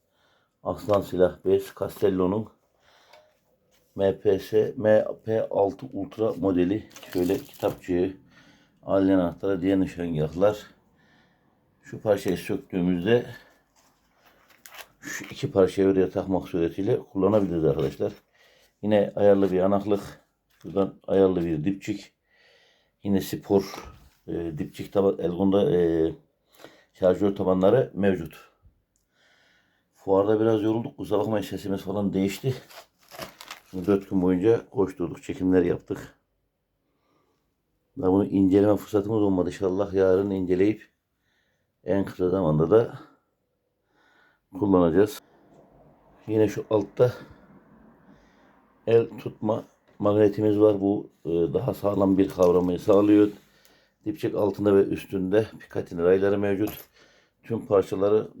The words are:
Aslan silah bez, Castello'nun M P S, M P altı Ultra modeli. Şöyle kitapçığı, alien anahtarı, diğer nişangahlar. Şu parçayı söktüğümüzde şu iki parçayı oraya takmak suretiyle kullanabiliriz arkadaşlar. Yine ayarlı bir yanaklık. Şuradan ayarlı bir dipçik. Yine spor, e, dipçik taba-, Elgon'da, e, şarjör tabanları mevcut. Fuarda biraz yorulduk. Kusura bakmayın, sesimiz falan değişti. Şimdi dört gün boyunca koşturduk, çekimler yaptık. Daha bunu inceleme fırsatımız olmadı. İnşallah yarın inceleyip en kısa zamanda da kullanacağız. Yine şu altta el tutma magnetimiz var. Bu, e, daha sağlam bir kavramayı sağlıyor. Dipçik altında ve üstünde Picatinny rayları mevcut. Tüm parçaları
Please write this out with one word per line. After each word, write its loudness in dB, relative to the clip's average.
Aslan -2
silah 0
bez, 0
Castello'nun -2
M 0
P 2
S, -2
M 2
P -2
altı -2
Ultra -4
modeli. -2
Şöyle -2
kitapçığı, -4
alien 2
anahtarı, -4
diğer 2
nişangahlar. -2
Şu -16
parçayı 0
söktüğümüzde -2
şu -14
iki -10
parçayı 2
oraya 2
takmak -4
suretiyle -4
kullanabiliriz -2
arkadaşlar. -2
Yine 0
ayarlı 4
bir 0
yanaklık. 0
Şuradan -6
ayarlı 2
bir -4
dipçik. -6
Yine 0
spor, -2
e, -8
dipçik -12
taba-, 0
Elgon'da, 0
e, 0
şarjör 0
tabanları 2
mevcut. -2
Fuarda 2
biraz 2
yorulduk. -2
Kusura -2
bakmayın, -2
sesimiz -8
falan -4
değişti. -2
Şimdi -10
dört 0
gün 0
boyunca 2
koşturduk, -4
çekimler 0
yaptık. -6
Daha 0
bunu 4
inceleme 4
fırsatımız -2
olmadı. 0
İnşallah -4
yarın 2
inceleyip 0
en -2
kısa -4
zamanda 0
da 2
kullanacağız. 2
Yine 2
şu -10
altta 0
el 2
tutma -6
magnetimiz 2
var. 4
Bu, -2
e, -6
daha -2
sağlam 0
bir 4
kavramayı 2
sağlıyor. 4
Dipçik -6
altında 0
ve 6
üstünde -2
Picatinny -8
rayları 2
mevcut. -4
Tüm -8
parçaları 0